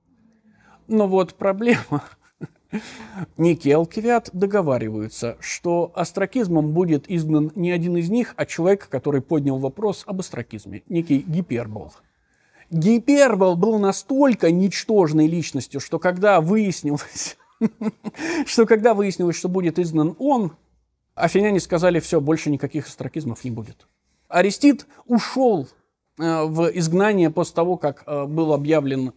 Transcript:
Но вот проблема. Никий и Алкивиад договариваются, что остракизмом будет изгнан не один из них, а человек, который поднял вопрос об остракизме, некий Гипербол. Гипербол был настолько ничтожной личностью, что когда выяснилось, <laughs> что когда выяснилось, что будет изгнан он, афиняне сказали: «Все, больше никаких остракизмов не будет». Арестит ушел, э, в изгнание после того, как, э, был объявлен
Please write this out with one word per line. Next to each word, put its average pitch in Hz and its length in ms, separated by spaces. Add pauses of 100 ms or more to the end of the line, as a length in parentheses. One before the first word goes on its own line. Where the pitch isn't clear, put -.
(880)
Но 214 220
вот 190 260
проблема. 196 680 (1300)
Никий 160 340
и 143 40
Алкивиад 220 580
договариваются, 120 1080
что 175 560
остракизмом 180 760
будет 165 380
изгнан 156 460
не 175 160
один 175 240
из 170 140
них, 233 260
а 147 100
человек, 190 420
который 143 320
поднял 139 380
вопрос 175 480
об 190 140
остракизме, 107 680
некий 165 380
Гипербол. 117 640 (800)
Гипербол 208 840
был 214 220
настолько 202 760
ничтожной 175 760
личностью, 147 540
что - 180
когда 180 440
выяснилось, 175 960 (220)
<laughs> 269 840
что 226 200
когда 226 280
выяснилось, 190 420
что - 120
будет 180 300
изгнан 160 400
он, 247 340 (600)
афиняне 196 460
сказали: 175 400
«Все, 160 200
больше 156 300
никаких 143 360
остракизмов 139 580
не 127 60
будет». 110 360 (420)
Арестит 196 580 (200)
ушел, 233 640 (500)
э, 160 260
в 160 300
изгнание 180 560
после 165 240
того, 175 220
как, 147 300
э, 143 200
был 156 260
объявлен 139 640